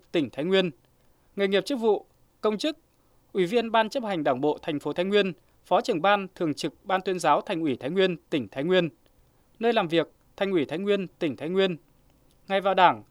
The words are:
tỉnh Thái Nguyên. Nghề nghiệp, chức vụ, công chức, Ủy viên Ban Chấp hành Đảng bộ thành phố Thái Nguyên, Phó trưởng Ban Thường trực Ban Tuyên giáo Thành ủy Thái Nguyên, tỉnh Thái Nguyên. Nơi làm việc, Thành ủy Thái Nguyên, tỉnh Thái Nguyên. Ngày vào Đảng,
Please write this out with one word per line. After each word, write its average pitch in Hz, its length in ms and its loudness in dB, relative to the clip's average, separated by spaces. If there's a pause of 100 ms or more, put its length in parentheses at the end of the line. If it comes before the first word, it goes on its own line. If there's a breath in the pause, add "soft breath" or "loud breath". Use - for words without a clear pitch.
(120)
tỉnh 147 180 0
Thái 143 160 -8
Nguyên. 185 260 2 (640)
Nghề 196 120 -2
nghiệp, 190 180 0
chức 277 140 -4
vụ, 220 260 0 (360)
công 214 160 0
chức, 302 200 -4 (560)
Ủy 185 120 0
viên 226 260 -2
Ban 220 180 2
Chấp 254 140 -6
hành 190 200 -4
Đảng 135 180 0
bộ 147 200 0
thành 151 180 -4
phố 147 140 -6
Thái 180 120 -2
Nguyên, 196 280 2 (320)
Phó 180 160 2
trưởng 175 200 -2
Ban 196 340 2
Thường 160 180 -2
trực 151 200 -6 (100)
Ban 190 180 -2
Tuyên 190 180 -4
giáo 160 220 4
Thành 175 200 -6
ủy 147 140 0
Thái 123 140 -8
Nguyên, 185 280 0 (120)
tỉnh 127 220 -2
Thái 135 120 -6
Nguyên. 175 260 2 (680)
Nơi 233 140 0
làm 208 140 0
việc, 160 240 0 (260)
Thành 196 140 -2
ủy 170 140 2
Thái 156 140 -6
Nguyên, 202 280 -2 (120)
tỉnh 143 180 -4
Thái 147 120 -8
Nguyên. 185 280 0 (680)
Ngày 196 140 -2
vào 190 120 0
Đảng, 160 380 6